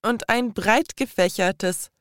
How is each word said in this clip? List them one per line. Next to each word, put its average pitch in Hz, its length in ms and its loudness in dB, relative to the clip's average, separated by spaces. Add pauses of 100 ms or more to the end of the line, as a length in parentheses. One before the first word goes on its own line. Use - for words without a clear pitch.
und 226 260 -2
ein 240 260 -2
breit 214 420 2
gefächertes 185 920 -2 (100)